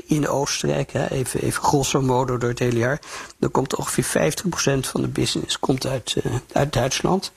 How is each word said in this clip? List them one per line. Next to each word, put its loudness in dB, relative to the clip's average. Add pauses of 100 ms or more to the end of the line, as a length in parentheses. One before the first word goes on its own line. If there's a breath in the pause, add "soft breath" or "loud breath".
in 2
Oostenrijk, -2
hè, -2
even, -2
even 0
grosso 2
modo 2
door 0
het -2
hele 2
jaar, 0 (380 loud breath)
dan 0
komt 0
ongeveer -2
vijftig 0
procent 0
van -2
de 0
business -2
komt 0
uit, -4
eh, -2 (200)
uit 2
Duitsland. 0